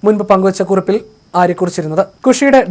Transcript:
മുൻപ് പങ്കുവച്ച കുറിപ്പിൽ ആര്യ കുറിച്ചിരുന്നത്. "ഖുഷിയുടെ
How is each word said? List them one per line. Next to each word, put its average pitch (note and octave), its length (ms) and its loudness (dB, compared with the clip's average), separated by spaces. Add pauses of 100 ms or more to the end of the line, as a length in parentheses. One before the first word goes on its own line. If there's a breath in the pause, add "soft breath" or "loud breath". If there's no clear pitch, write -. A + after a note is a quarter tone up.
മുൻപ് G#3 200 0
പങ്കുവച്ച F#3+ 380 0
കുറിപ്പിൽ F#3+ 380 -2 (360)
ആര്യ F3+ 180 2
കുറിച്ചിരുന്നത്. F3 520 -4 (220)
"ഖുഷിയുടെ C4 420 2